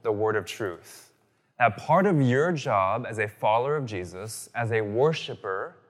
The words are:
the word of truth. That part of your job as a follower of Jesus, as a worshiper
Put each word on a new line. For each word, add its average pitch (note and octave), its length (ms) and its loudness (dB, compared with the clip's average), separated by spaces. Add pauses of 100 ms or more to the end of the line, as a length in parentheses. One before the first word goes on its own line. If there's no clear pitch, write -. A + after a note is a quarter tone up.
the A2+ 80 -2
word G#2+ 240 0
of G2+ 100 0
truth. - 680 -10 (480)
That A#2 160 4
part F3+ 280 2
of F#3 160 4
your C3+ 300 4
job A#2+ 580 0
as A2 120 -6
a G#2 80 0
follower A#2+ 480 0
of C#3 100 -4
Jesus, F#2+ 680 -10
as A#2 200 -4
a A2+ 80 2
worshiper A#2 960 -2 (120)